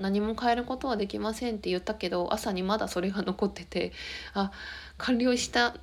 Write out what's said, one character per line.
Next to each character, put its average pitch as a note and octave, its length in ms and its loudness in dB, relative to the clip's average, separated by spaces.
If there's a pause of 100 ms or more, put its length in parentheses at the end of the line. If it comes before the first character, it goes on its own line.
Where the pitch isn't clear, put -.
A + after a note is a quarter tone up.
「何 G3 200 4
も A3 120 0
変 A#3+ 180 2
え A#3 40 6
る A#3+ 80 -2
こ B3+ 120 -4
と C4 120 -4
は A#3 100 2
で G3+ 80 0
き G#3 140 -4
ま A3 160 0
せ A#3+ 160 -2
ん」 A3 60 -2
っ - 20 -
て F#3 100 -4
言 F3+ 100 2
っ - 20 -4
た G#3+ 120 -2
け F#3+ 160 -2
ど、 F3 240 2
朝 A3 180 -2
に F#3 120 0
ま G#3 160 2
だ G3 80 0
そ F3+ 120 -2
れ F#3+ 120 0
が G3 100 -2
残 F#3+ 240 0
っ G3 80 0
て F3 120 -12
て、 - 280 -2 (400)
あ、 G3 180 0 (460)
完 B3+ 220 2
了 B3 180 6
し - 120 0
た A#3+ 340 4